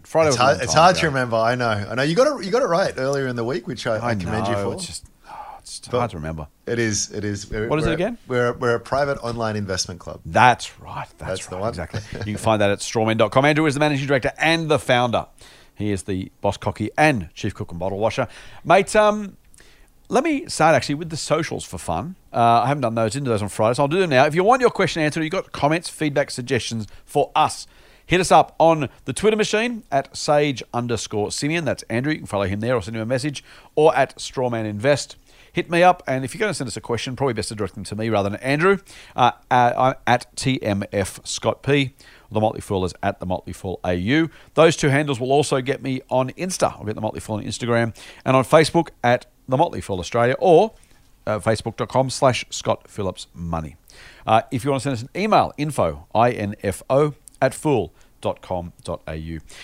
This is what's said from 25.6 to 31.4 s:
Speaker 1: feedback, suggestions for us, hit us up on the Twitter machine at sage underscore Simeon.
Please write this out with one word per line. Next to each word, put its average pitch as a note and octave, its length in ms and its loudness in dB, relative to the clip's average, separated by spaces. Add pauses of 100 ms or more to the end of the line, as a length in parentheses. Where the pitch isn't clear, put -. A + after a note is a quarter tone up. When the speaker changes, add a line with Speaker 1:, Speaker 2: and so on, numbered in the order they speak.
Speaker 1:
feedback, C#3+ 400 -2
suggestions A#2 580 -4 (180)
for - 300 0
us, D3+ 300 2 (400)
hit E3+ 140 2
us F3+ 120 2
up D#3+ 280 6
on D#3+ 300 4 (160)
the B2+ 80 -6
Twitter G#3+ 240 2
machine G#3+ 540 -2
at C#3 240 -2
sage D3 460 0 (120)
underscore A2+ 580 -4
Simeon. D#3+ 340 -2